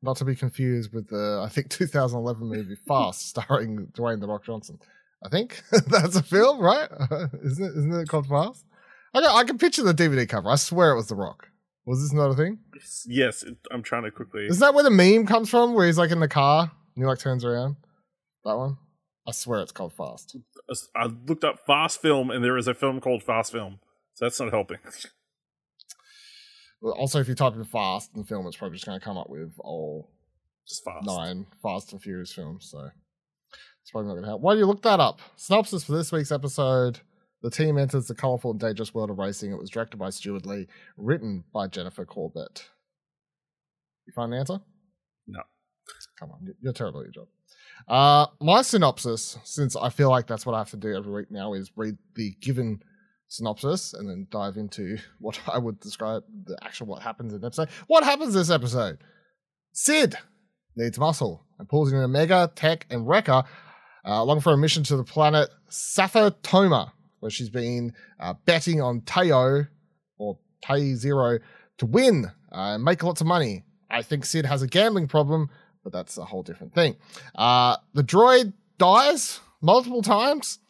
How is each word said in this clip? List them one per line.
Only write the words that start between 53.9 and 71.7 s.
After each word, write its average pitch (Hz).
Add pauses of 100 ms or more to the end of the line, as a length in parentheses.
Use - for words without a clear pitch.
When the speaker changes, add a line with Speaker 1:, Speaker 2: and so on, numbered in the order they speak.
Speaker 1:
and 101
then 95
dive 101
into 104 (100)
<laughs> -
what - (100)
I -
would 113
describe 110 (220)
the 90
actual -
what 98
happens 113
in 104
the 110
episode. 156 (160)
What 320
happens 285
this 175
episode? 120 (720)
Sid 294 (640)
needs 117
muscle 139 (160)
and -
pulls 147
in 135
Omega, 160
Tech, -
and 117
Wrecker, 151
uh, - (600)
along 117
for 156
a 143
mission 156
to 143
the 127
planet 151 (220)
Safatoma, 190 (280)
where 110
she's 110
been, 120 (280)
uh, 175 (120)
betting 165
on 123
Teo, 143 (520)
or 101 (240)
Tay 139
Zero, 123 (400)